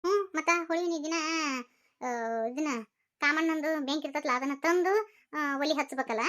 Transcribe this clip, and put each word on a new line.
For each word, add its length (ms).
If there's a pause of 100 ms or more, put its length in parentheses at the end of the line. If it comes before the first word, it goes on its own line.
ಹ್ಮ್, 280
ಮತ್ತ 140 (200)
ಹೋಳಿ 120
ಹುಣ್ಣಿಮೆ 240
ದಿನ, 100 (880)
ಆ, 40 (400)
ಇದನ್ನ 380 (360)
ಕಾಮಣ್ಣಂದು 600
ಬೆಂಕಿ 280
ಇರ್ತೈತಲ್ಲ, 280
ಅದನ್ನ 240
ತಂದು, 500 (220)
ಆ, 260
ಒಲಿ 160
ಹಚ್ಬೇಕಲ್ಲ 540